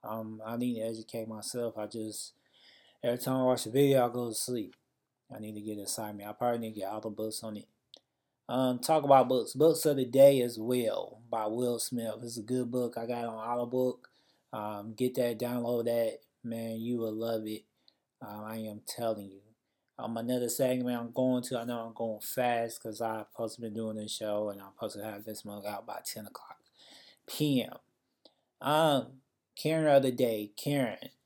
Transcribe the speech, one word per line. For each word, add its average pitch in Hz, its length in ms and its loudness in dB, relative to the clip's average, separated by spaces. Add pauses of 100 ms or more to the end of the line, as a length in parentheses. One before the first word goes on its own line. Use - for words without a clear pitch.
Um, 110 420 -8
I 113 120 -6
need 123 180 0
to 110 60 -4
educate 113 480 -6
myself. 110 500 -6
I 107 80 -4
just, 110 460 -8 (720)
every 120 140 0
time 131 180 0
I 131 80 2
watch 127 220 4
a 110 40 -6
video, 135 340 6
I 117 80 0
go 120 180 -2
to 110 40 -6
sleep. 117 400 -4 (580)
I 110 60 -12
need 107 160 -10
to 104 60 -10
get 107 180 -6
an 101 60 -8
assignment. 104 440 -6
I 107 40 -10
probably 120 260 0
need 113 160 -6
to 104 60 -8
get 95 80 -4
all 107 120 -6
the 110 100 -6
books 107 340 -6
on 107 140 -8
it. - 100 -16 (800)
Um, 127 320 2
talk 156 240 4
about 135 240 10
books. 127 260 0
Books 156 320 6
of 143 100 4
the 131 80 2
day 135 360 10
as 120 180 0
well 110 600 -2 (100)
by 110 160 -2
Will 120 320 0
Smith. 113 460 -4
It's 120 140 -8
a 110 40 -6
good 120 300 -2
book. 123 260 -2
I 117 80 -6
got 120 160 -4
it 117 60 -4
on 113 100 -8
Audiobook. 123 720 -2 (440)
Um, 107 440 -6
get 127 180 0
that, 120 240 0
download 120 460 -2
that. 117 340 0 (240)
Man, 113 380 -6
you 120 180 -2
will 110 160 -4
love 110 320 -4
it. 107 180 -8 (560)
Um, 107 240 -12
I 110 140 -8
am 104 280 -10
telling 107 440 -4
you. 98 100 -20 (580)
Um, 113 180 -6
another 123 320 -2
segment 123 480 0
I'm 120 140 -6
going 127 340 2
to, 127 140 -4
I 117 60 -6
know 117 220 -6
I'm 113 60 -12
going 110 280 -4
fast 117 600 0
'cause 110 200 -8
I'm 110 320 -4
supposed 113 240 -6
to 117 60 -12
be 113 80 -6
doing 110 260 -4
this 107 180 -8
show 107 340 -2
and 98 120 -8
I'm 98 140 -16
supposed 107 220 -8
to 101 80 -8
have 104 200 -8
this 107 200 -12
mug 101 220 -10
out 104 200 -8
by - 180 -10
ten 107 220 -10
o'clock - 320 -18 (720)
P 139 360 2
M. - 100 -12 (880)
Um, 151 460 4 (500)
Karen 156 380 2
of 135 100 8
the 131 80 2
day, 113 440 0
Karen. 135 540 -2 (160)